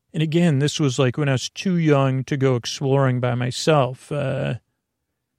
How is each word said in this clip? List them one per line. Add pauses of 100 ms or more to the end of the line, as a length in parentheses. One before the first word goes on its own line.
(140)
And
again,
this
was,
like,
when
I
was
too
young
to
go
exploring
by
myself,
uh, (840)